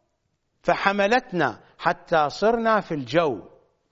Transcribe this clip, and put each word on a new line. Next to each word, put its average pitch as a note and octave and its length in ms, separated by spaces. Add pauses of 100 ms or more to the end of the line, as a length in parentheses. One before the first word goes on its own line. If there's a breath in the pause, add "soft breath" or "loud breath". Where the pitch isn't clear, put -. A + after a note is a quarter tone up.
(640)
فحملتنا G3 960 (160 soft breath)
حتى D#3+ 520
صرنا A3+ 520
في - 120
الجو، C3+ 480 (500)